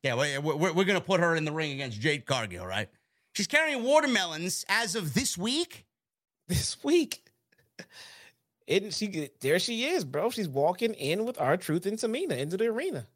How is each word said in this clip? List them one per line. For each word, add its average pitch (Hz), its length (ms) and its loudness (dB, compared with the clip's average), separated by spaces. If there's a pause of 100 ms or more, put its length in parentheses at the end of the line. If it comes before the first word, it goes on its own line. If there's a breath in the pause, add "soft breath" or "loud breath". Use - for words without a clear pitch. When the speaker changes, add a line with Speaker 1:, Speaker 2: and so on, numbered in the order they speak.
Speaker 1:
Yeah, 131 120 0
we, 143 240 2
we, 147 160 0
we're, 165 180 0
we're 185 120 4
gonna 185 160 2
put 180 180 2
her 170 160 4
in 160 100 0
the 151 60 -2
ring 156 200 -4
against 135 280 -6
Jade 147 260 0
Cargill, 101 400 -4
right? 95 240 -4 (440)
She's - 140 -2
carrying 294 360 2
watermelons 208 840 2
as 202 280 0
of 165 180 -2
this 240 240 0
week? 254 480 -2 (640)
Speaker 2:
This 151 360 -2
week. 311 400 2 (1400 loud breath)
Isn't 190 280 0
she, 175 360 -4 (100)
there 147 200 4
she 233 260 -2
is, 330 180 0
bro. 160 260 -2
She's 208 200 -4
walking 175 440 2
in 170 320 -2
with 247 140 -6
R-Truth 160 460 0
and 202 120 -4
Tamina 240 400 -2
into 151 200 -4
the 220 100 0
arena. 233 380 -4 (100)